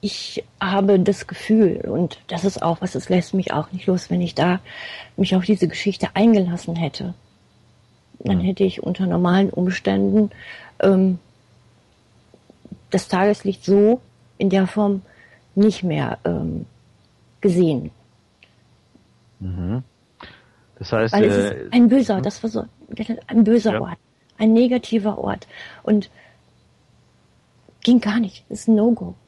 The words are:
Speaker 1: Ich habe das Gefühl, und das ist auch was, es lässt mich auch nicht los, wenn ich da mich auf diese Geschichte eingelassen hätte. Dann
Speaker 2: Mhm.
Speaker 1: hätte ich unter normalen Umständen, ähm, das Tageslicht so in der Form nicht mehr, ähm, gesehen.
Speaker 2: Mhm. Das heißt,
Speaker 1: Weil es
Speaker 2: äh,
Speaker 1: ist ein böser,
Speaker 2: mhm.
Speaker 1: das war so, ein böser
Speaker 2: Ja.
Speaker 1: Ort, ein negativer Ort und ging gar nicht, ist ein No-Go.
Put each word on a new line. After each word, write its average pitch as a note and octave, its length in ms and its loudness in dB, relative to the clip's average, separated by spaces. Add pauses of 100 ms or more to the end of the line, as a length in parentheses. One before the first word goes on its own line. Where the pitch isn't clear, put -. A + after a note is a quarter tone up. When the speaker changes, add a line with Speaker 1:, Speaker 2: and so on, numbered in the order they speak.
Speaker 1:
Ich - 440 -10 (160)
habe G3 400 2
das F#3+ 260 0
Gefühl, - 520 2 (100)
und D#3+ 300 -2 (100)
das E3+ 160 -6
ist - 180 -2
auch E3 180 0
was, - 140 -6
es - 140 -8
lässt F3+ 260 0
mich F#3 180 -2
auch - 200 -4
nicht F#3 140 -8
los, F#3 240 -2
wenn F3+ 100 0
ich F3 140 -4
da F3+ 260 0 (560)
mich F#3+ 180 0
auf F#3 100 2
diese F#3+ 220 0
Geschichte - 480 -4
eingelassen F#3 640 2
hätte. E3 380 -6 (1040)
Dann G3 180 0
Speaker 2:
Mhm. F3 40 -2
Speaker 1:
hätte F#3+ 220 0
ich - 180 -4
unter F#3 240 -4
normalen F3+ 440 2
Umständen, G3 800 0 (500)
ähm, F#3+ 380 2 (1700)
das - 180 -2
Tageslicht G3 560 0
so G#3 360 4 (380)
in G3 120 0
der F#3+ 180 2
Form G3+ 340 0 (540)
nicht G3+ 260 2
mehr, D3+ 420 -2
ähm, D#3+ 400 -4 (760)
gesehen. E3+ 500 0 (1500)
Speaker 2:
Mhm. F#2 420 -6 (960)
Das - 140 -8
heißt, A2+ 200 0
Speaker 1:
Weil G#3+ 120 2
es G2+ 120 2
Speaker 2:
äh, G2+ 180 0 (100)
Speaker 1:
ist - 80 -12
ein A#3+ 160 6
böser, A3+ 300 2
Speaker 2:
mhm. - 40 -4
Speaker 1:
das - 220 -6
war A3+ 60 -4
so, A3 140 -6 (640)
ein A3+ 160 2
böser G#3+ 300 4
Speaker 2:
Ja. G#3+ 80 -2
Speaker 1:
Ort, F3 180 -10 (400)
ein A3 140 2
negativer A3+ 680 0
Ort - 300 -6 (340)
und G#3+ 260 0 (1700)
ging A#3+ 180 4
gar G#3 200 -2
nicht, - 280 -8
ist - 200 -8
ein A3 80 6
No-Go. G#3 380 0 (140)